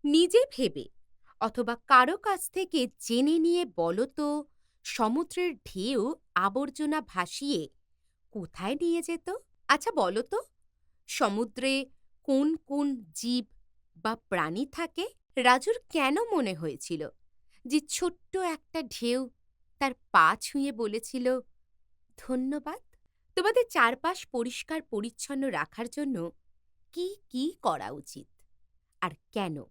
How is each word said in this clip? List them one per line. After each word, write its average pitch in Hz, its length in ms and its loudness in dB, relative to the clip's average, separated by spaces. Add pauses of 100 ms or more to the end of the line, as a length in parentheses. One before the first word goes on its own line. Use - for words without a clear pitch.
নিজে 330 340 6 (180)
ভেবে 196 280 -2 (560)
অথবা 233 360 -2 (100)
কারো 269 300 8
কাছ 392 340 -2
থেকে 349 380 0 (120)
জেনে 277 380 4
নিয়ে 339 280 4 (100)
বলো 175 300 0
তো, 294 380 -2 (380)
সমুদ্রের 302 720 0
ঢেউ 233 600 -2 (200)
আবর্জনা 277 680 -2
ভাসিয়ে 185 680 -4 (640)
কোথায় 190 440 -6
নিয়ে 339 280 0
যেত? 330 280 -8 (380)
আচ্ছা, 294 280 2
বলো 202 260 0
তো, 440 180 -4 (680)
সমুদ্রে 254 800 -2 (360)
কোন 294 340 2 (100)
কোন 277 380 -2 (100)
জীব 240 300 -2 (520)
বা 220 200 -4 (120)
প্রাণী 180 380 -2
থাকে? 339 400 -6 (300)
রাজুর 254 380 4 (180)
কেন 285 240 2 (160)
মনে 233 220 2
হয়েছিল 156 540 -6 (580)
যে 294 140 2
ছোট্ট - 560 -4
একটা 330 460 -4
ঢেউ 247 480 -2 (480)
তার 269 140 0 (200)
পা 170 280 4
ছুঁয়ে 277 320 -4
বলেছিল, 233 680 -2 (800)
"ধন্যবাদ"? 285 600 -4 (560)
তোমাদের 453 360 2
চারপাশ 269 560 0
পরিষ্কার 254 560 -6
পরিচ্ছন্ন 240 640 -6
রাখার 214 420 -4
জন্য 240 420 -4 (640)
কি 370 220 -4 (160)
কি 277 220 -2 (100)
করা 147 280 -2
উচিত - 360 -14 (760)
আর 180 100 -2 (220)
কেন? 165 380 -4